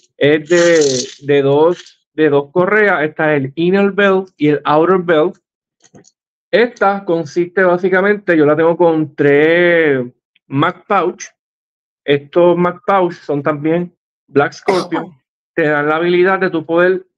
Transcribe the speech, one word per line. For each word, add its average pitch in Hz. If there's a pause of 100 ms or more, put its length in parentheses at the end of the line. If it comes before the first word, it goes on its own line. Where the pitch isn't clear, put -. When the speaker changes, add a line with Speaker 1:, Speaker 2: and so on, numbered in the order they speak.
(160)
Speaker 1:
Es 147
de, 156
de 143
dos, 151
de 151
dos 143
correas. 185
Esta 151
es 143
el 135
inner 196
belt 190
y 147
el 147
outer 160
belt. 175 (1160)
Esta 202
consiste 175
básicamente, 185
yo 151
la 151
tengo 165
con 160
tres 156 (420)
Mac 156
Pouch. 180 (800)
Estos 170
Mac 175
Pouch 185
son 147
también 160 (360)
Black 143
Scorpion. 170 (220)
Speaker 2:
<coughs> -
Speaker 1:
Te 165
dan 147
la 156
habilidad 180
de 185
tú 156
poder 180 (140)